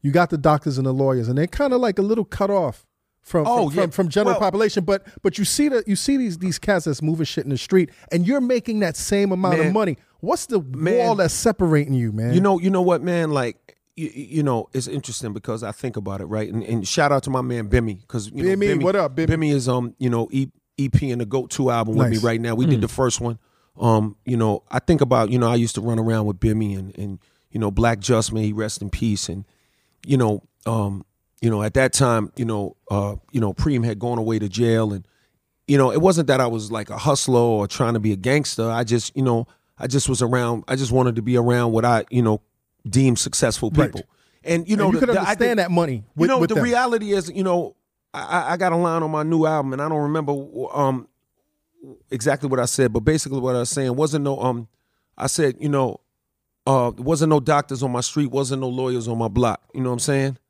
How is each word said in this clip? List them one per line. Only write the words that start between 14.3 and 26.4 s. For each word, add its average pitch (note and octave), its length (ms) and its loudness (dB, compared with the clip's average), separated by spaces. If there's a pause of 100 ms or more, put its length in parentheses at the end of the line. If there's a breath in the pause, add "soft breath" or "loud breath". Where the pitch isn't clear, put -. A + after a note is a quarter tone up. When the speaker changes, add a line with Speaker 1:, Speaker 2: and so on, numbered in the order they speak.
Speaker 2:
know, B2 280 0
it's B2+ 160 -4
interesting A#2+ 460 -8
because A2+ 300 -8
I G#2+ 80 -8
think - 260 -8
about G2 240 -8
it, F2 40 -8
right? G#2+ 280 -4
And, A2+ 100 -4
and G#2+ 240 -2
shout D3 240 2
out C3+ 120 2
to C#3 80 -6
my B2+ 100 0
man A#2+ 260 -4
Bimmy, G#2+ 400 0
'cause, A2 240 -8
you C#3 120 -6
know, F3+ 80 2
Speaker 1:
Bimmy, G3 240 2
Speaker 2:
Bimmy, C#3+ 80 0
Speaker 1:
what F#3+ 120 2
up, D3 200 0
Bimmy? D#3+ 140 0
Speaker 2:
Bimmy D#3+ 240 2
is, B2+ 140 0
um, B2 300 -2
you B2+ 140 0
know, A#2 200 0
E-, C3+ 200 -2 (260)
E C#3 120 0
P C3+ 220 2
and A#2+ 80 -4
the A#2 60 -4
goat B2 240 -4
two B2+ 220 0
album A2 240 0
with B2+ 140 4
me A2+ 80 0
Speaker 1:
Nice. G#2+ 60 -2
Speaker 2:
right A2+ 160 0
now. A#2 140 -4
We B2 140 0
did C3+ 100 4
Speaker 3:
Mm. G#2 40 0
Speaker 2:
the A2 60 0
first B2+ 320 -2
one. A#2 200 -6 (400)
Um, A2 360 2 (100)
you B2 120 -2
know, G#2+ 340 0
I A#2+ 80 -2
think D#3+ 220 2
about, A#2+ 300 2
you B2+ 80 0
know, A#2 100 2
I A#2+ 60 0
used A#2+ 200 0
to G2 60 -6
run A2+ 180 -2
around A2+ 280 0
with F#2+ 120 -4
Bimmy G#2+ 380 0